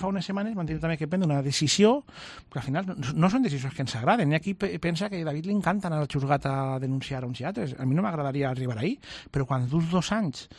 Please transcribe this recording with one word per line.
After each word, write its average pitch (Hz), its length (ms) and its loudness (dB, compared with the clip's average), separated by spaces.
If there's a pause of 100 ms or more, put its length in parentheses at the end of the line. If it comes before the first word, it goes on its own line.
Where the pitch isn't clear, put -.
fa - 20 -2
unes 196 160 -2
setmanes 202 320 -4
vam 170 140 -4
tenir 160 100 -4
també 165 220 -2
que 151 100 -2
prendre 185 160 2
una 143 160 4
decisió, 190 640 4 (420)
que - 140 -6
al 113 40 -8
final 156 220 0
no, 185 80 -4
no 156 380 2
són 262 100 4
decisions 139 320 -2
que - 80 -4
ens 127 160 -4
agraden. 160 320 4
Hi 156 80 4
ha - 60 -2
qui 196 100 -2
pe-, 180 240 -2
pensa 170 320 -2
que 196 80 -4
a 165 80 -4
David 156 220 -4
li 202 80 0
encanta 190 340 0
anar 151 140 0
al - 20 0
juzgat 139 400 2
a 135 100 0 (220)
denunciar 131 480 -2
uns 123 160 -6
i 131 80 -4
altres. 196 240 -4
A 131 80 -8
mi 131 160 2
no 196 80 2
m'agradaria 143 400 -2
arribar 127 320 -2
ahí, 160 140 0 (420)
però 139 160 0
quan 127 160 2
dus 165 240 2
dos 180 240 2
anys 208 300 -2 (140)